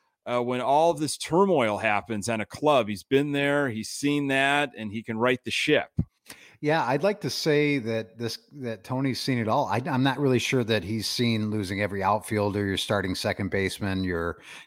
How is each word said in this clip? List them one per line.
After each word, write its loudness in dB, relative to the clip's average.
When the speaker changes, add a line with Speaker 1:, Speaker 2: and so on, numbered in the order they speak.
Speaker 1:
uh, 0
when -2
all 4
of -2
this -4
turmoil 2
happens 0
on 0
a -4
club. 2
He's -8
been 2
there, 0
he's -8
seen -2
that, 2
and -8
he -8
can -6
right 2
the -6
ship. 0
Speaker 2:
Yeah, 2
I'd 0
like 0
to -4
say 2
that -4
this, -6
that -10
Tony's -2
seen 0
it 0
all. 2
I, 0
I'm 0
not 2
really 4
sure 0
that 0
he's -4
seen 0
losing -2
every -2
outfielder, 0
your 0
starting 0
second -2
baseman, -2
your, -2